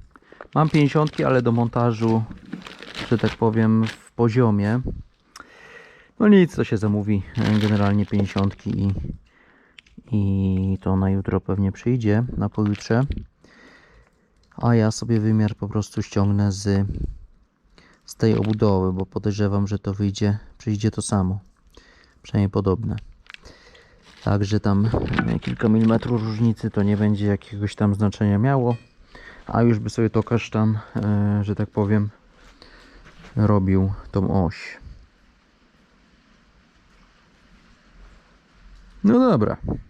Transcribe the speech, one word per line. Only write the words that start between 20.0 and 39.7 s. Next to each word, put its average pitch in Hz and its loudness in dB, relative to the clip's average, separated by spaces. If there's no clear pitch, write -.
przyjdzie 107 -2
to 104 -4
samo. 98 -2
Przynajmniej 101 0
podobne. 101 -2
Także 101 0
tam, 101 2
e, 113 -2
kilka 123 -2
milimetrów 113 2
różnicy 110 -2
to 104 -2
nie 104 2
będzie 104 0
jakiegoś 101 -4
tam 101 0
znaczenia 101 0
miało. 120 0
A - 0
już 117 4
by 107 -6
sobie 113 0
tokarz 113 -2
tam, 107 2
e, 104 0
że 101 -4
tak 104 -4
powiem, 104 0
robił 98 2
tą 95 0
oś. - -8
No 220 6
dobra. 214 2